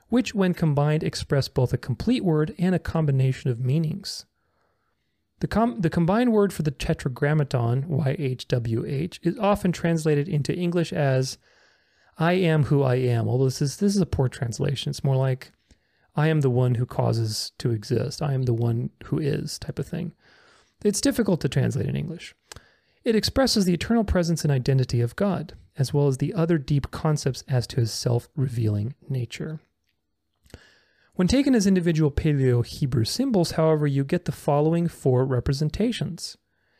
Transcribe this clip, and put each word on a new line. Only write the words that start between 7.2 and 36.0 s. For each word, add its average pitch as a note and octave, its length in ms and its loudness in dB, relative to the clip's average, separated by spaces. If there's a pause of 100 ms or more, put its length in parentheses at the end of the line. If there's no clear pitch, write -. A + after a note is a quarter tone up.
Y C#3 320 0
H C3 280 -4
W A#2 380 -2
H, D3 380 -6
is E3+ 160 0
often G3+ 320 2
translated D#3+ 580 0
into D3 260 -2
English F3 380 -2
as, C3+ 440 0 (800)
"I E3+ 160 2
am D#3+ 320 4
who C#3 180 2
I B2+ 120 2
am," A#2+ 320 0
although B2+ 180 2
this C3 160 -2
is, C#3 160 -4
this G3+ 180 0
is G3+ 60 2
a E3 40 2
poor C3 240 0
translation. - 640 -4
It's - 120 -10
more C3+ 140 2
like, C3 340 -2 (640)
"I D3+ 120 2
am D#3 140 2
the C#3 80 4
one B2 260 2
who B2 100 -2
causes A2+ 720 -2
to B2 140 -2
exist. A#2 500 -4
I C#3+ 120 -2
am C3 100 -2
the B2+ 100 0
one A#2 380 -2 (140)
who - 120 -2
is," D3+ 420 -4
type - 200 -10
of C#3 80 -6
thing. E3+ 260 -8 (720)
It's G#3 160 0
difficult G#3+ 400 2
to C#3 80 0
translate A#2+ 380 0
in C3 80 -4
English. D#3 400 -8 (680)
It A3+ 120 2
expresses A3 500 2
the F3+ 80 4
eternal A3+ 320 2
presence E3+ 380 0
and D3 80 2
identity C3 500 2
of A#2+ 160 -2
God, F#3+ 380 -2 (220)
as C3 160 0
well C#3+ 140 2
as C3+ 120 0
the C#3+ 140 -2
other E3 240 2
deep C#3 340 -2
concepts D3 580 -2
as B2 180 0
to - 140 -2
his A2+ 100 0
self-revealing A#2 1040 -2 (160)
nature. C#3+ 500 -6 (1600)
When F#3 120 2
taken C4+ 260 4
as G#3 140 4
individual E3+ 420 4
Paleo-Hebrew C3 960 2
symbols, G#3+ 460 0
however, D#3+ 340 2
you C#3 180 0
get F3 220 -2
the D3+ 60 -4
following D#3+ 560 0
four C3 380 2
representations. D3 1120 -2 (420)